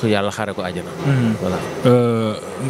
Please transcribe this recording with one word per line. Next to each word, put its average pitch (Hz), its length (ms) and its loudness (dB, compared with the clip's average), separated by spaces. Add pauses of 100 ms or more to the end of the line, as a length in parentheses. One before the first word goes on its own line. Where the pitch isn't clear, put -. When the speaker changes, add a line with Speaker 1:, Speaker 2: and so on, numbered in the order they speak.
Speaker 1:
yàlla 101 220 2
xare 101 240 -4
ko 98 80 -6
àjjana. 90 280 -6 (160)
Speaker 2:
Mhm. 123 240 2 (100)
Speaker 1:
Voilà. - 180 -2 (280)
Speaker 2:
Euh, 117 480 4 (360)